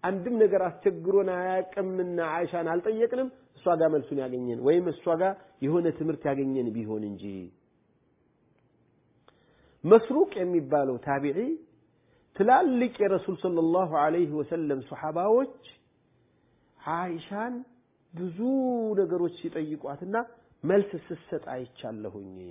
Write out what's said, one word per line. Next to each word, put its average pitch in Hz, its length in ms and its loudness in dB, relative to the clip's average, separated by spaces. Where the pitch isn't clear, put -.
አንድም 190 320 -2
ነገር 196 260 6
አስቸግሮን 185 680 0
አያውቅምና 185 880 -2
አይሻን 170 380 -2
አልጠየቅንም፣ 220 600 0
እሷ - 220 -6
ጋር 160 160 4
መልሱን 143 280 -2
ያገኘን 123 420 -4
ወይም 160 260 4
እሷ - 180 -6
ጋር 190 180 0
የሆነ 170 340 2
ትምህርት 156 320 -4
ያገኘን 135 460 0
ቢሆን 107 340 -6
እንጂ። 98 200 -8
መስሩቅ 226 500 6
የሚባለው 147 640 0
ታቢዒ 139 400 -2
ትላልቅ 247 600 4
የረሱል 190 420 0
ሰለላሁ 170 580 2
ዐለይሂ 156 360 2
ወሰለም 151 500 -2
ሶሐባዎች 180 760 0
አይሻን 180 760 -6
ብዙ 170 240 -8
ነገሮች 175 420 0
ሲጠይቋትና 156 800 -6
መልስ 196 320 4
ስትሰጥ - 520 -10
አይቻለሁኝ። 107 880 -12